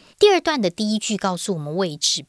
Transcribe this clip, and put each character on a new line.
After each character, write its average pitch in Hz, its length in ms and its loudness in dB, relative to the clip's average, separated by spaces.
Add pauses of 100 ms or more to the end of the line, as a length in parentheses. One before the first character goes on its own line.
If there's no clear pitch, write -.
(180)
第 415 120 8
二 349 120 4
段 302 180 -2
的 190 100 2
第 214 260 -2
一 - 20 0
句 208 180 -4
告 185 220 -2
诉 196 160 -6
我 160 60 -4
们 147 160 -6
位 175 200 -2
置， - 340 -4